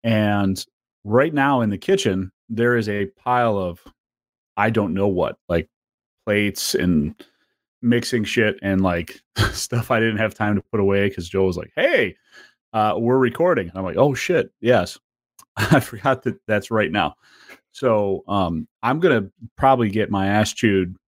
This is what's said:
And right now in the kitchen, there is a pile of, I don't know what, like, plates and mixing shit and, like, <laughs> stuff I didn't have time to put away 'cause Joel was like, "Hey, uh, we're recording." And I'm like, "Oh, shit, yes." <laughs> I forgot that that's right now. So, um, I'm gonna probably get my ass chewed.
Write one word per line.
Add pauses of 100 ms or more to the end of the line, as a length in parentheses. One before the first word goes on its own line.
And (420)
right
now
in
the
kitchen, (180)
there
is
a
pile
of, (760)
I
don't
know
what, (120)
like, (560)
plates
and (680)
mixing
shit
and,
like, (140)
<laughs>
stuff
I
didn't
have
time
to (100)
put
away
'cause
Joel
was
like,
"Hey, (560)
uh,
we're
recording."
And
I'm
like,
"Oh,
shit, (100)
yes." (420)
<laughs>
I
forgot
that
that's
right
now. (580)
So,
um, (160)
I'm
gonna (280)
probably
get
my
ass
chewed. (140)